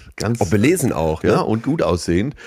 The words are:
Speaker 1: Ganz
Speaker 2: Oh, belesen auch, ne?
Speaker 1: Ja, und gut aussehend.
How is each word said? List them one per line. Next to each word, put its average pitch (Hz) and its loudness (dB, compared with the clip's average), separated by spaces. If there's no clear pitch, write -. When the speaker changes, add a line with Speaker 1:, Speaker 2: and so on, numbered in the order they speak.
Speaker 1:
Ganz 113 -2
Speaker 2:
Oh, 104 0
belesen 123 2
auch, 80 -2
ne? 85 2
Speaker 1:
Ja, - 2
und 113 -2
gut 160 -2
aussehend. 87 0